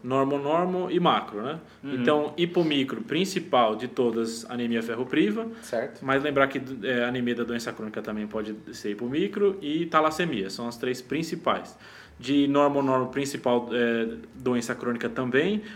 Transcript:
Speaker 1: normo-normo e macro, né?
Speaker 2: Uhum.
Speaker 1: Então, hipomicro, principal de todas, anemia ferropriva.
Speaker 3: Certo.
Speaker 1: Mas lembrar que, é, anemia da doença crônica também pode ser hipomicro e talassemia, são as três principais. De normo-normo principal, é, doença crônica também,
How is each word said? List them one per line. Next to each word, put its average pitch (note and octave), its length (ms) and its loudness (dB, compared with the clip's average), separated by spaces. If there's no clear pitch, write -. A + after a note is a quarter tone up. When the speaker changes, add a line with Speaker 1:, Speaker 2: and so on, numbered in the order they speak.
Speaker 1:
normo-normo C#3+ 880 2
e F3 100 2
macro, A2 400 2
né? D3 180 -6
Speaker 2:
Uhum. C3+ 120 -6
Speaker 1:
Então, D3 420 2
hipomicro, D#3+ 640 0
principal C3+ 760 2
de B2 140 -4
todas, A2+ 640 0
anemia A#2 320 -2
ferropriva. D3+ 640 0
Speaker 3:
Certo. - 420 -6
Speaker 1:
Mas C3+ 180 2
lembrar C#3 260 4
que, C3+ 120 -4
é, B2 220 0
anemia B2 300 0
da A#2 80 -2
doença A#2 300 -4
crônica G#2+ 300 -8
também G#2+ 240 -6
pode G#2+ 280 -6
ser - 180 -6
hipomicro F#3+ 720 0
e D#3 240 -2
talassemia, D#3 640 0
são A#2+ 180 -8
as A#2 80 -8
três B2+ 240 -4
principais. A#2+ 760 -4
De C#3 300 2
normo-normo C#3 600 4
principal, B2+ 640 0
é, A#2 360 2
doença B2 380 0
crônica A#2+ 360 -4
também, C#3 540 2